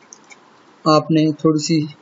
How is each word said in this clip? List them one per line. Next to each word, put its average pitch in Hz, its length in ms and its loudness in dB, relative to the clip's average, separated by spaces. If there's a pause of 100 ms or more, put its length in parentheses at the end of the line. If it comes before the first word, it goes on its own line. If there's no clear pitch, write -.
(880)
आपने 156 440 2
थोड़ी 156 280 0
सी 151 280 -2 (140)